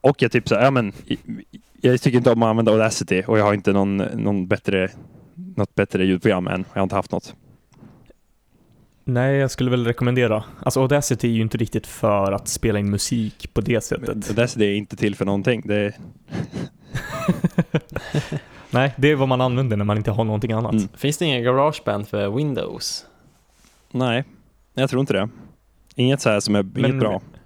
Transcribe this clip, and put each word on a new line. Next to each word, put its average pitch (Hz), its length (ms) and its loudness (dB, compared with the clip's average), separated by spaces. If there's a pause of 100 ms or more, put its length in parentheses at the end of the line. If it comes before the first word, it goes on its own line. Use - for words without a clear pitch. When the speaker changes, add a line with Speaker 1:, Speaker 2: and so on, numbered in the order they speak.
Speaker 1:
Och 143 220 4
jag 120 100 2
typ 120 160 0
så 117 60 2
här, 104 80 4
ja, 135 80 6
men 117 220 0 (140)
i-, - 120 -4 (640)
jag 127 200 4
tycker 123 180 4
inte 120 140 6
om 117 100 4
att 113 80 4
använda 110 220 4
Audacity 107 540 2
och 110 120 4
jag 104 60 4
har 104 100 4
inte 98 180 0
någon, 98 240 2
någon 101 520 -2
bättre, 98 420 0 (440)
något 180 400 -6
bättre 98 320 0
ljudprogram 92 420 2
än. 95 240 -4
Jag 101 80 -4
har - 20 2
inte 92 120 -2
haft 98 180 -4
något. - 220 -6 (1700)
Speaker 2:
Nej, 127 320 2
jag 135 140 2
skulle 127 200 -2
väl 123 160 2
rekommendera. 120 580 2 (180)
Alltså, 131 180 0
Audacity 131 480 0
är 117 40 2
ju 113 100 2
inte 110 160 -2
riktigt 110 280 -4
för 101 460 0
att - 160 -4
spela - 300 0
in 101 120 0
musik 107 640 -4
på 120 60 0
det 107 200 0
sättet. - 280 -6
Speaker 1:
Men 104 200 -6
Audacity 117 360 0
är 101 100 2
inte 104 220 -6
till 104 180 0
för 95 100 -4
någonting. 101 400 0
Det 104 120 -2
är 104 180 -2 (2750)
Speaker 2:
<laughs> - 0 -
Nej, 127 260 0
det 135 140 4
är 151 60 4
vad 135 120 2
man 127 120 2
använder 127 360 0
när 101 80 0
man 104 120 2
inte 107 140 -2
har 107 140 0
någonting 107 280 -2
annat. 110 200 -2
Speaker 1:
Mm. 104 220 0
Speaker 3:
Finns 143 240 -2
det 180 60 -2
ingen 131 180 0
GarageBand 123 680 0
för 101 220 -2
Windows? - 760 -4 (840)
Speaker 1:
Nej, 127 340 0 (500)
jag 135 160 0
tror 123 100 0
inte 139 120 0
det. 101 160 0 (680)
Inget 131 260 0
så 120 100 2
här 104 100 4
som 104 140 0
är, 101 60 4
inget 95 160 -6
Speaker 2:
Men 131 220 0
Speaker 1:
bra. 104 220 0 (260)